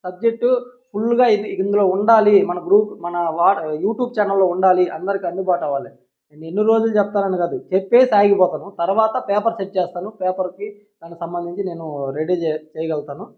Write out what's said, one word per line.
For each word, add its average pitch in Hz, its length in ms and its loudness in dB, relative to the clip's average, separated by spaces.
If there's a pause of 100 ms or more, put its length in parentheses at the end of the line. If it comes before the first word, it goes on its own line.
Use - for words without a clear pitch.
సబ్జెక్టు 233 540 0 (320)
ఫుల్గా 233 340 2
ఇది, 208 220 2
ఇందులో 196 380 0
ఉండాలి, 208 580 4
మన 175 220 -6
గ్రూప్, 208 360 2
మన 175 160 -4
వా-, 165 580 0
YouTube 220 440 -2
ఛానల్లో 196 260 2
ఉండాలి, 180 420 2
అందరికీ 190 380 -6
అందుబాటు 175 380 -2
అవ్వాలి. 139 240 -4 (440)
నేను 151 120 -16
ఎన్ని 185 180 -2
రోజులు 220 360 2
చెప్తానని 196 400 -2
కాదు, - 260 -4 (100)
చెప్పేసి 214 400 2
ఆగిపోతాను. 190 640 2
తర్వాత 220 500 0
పేపర్ 208 260 0
సెట్ 190 220 -6
చేస్తాను, 180 340 -4
పేపర్కి 185 720 -6 (200)
దానికి 170 180 -16
సంబంధించి 175 440 -6
నేను 156 460 -6
రెడీ 156 240 -2
చే-, 160 260 -2 (180)
చేయగలుగుతాను. 156 600 -6